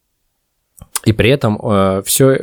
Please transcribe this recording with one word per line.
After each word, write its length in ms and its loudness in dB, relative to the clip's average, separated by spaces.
и 80 2
при 160 0
этом, 320 0
э, 440 0
всё, 380 2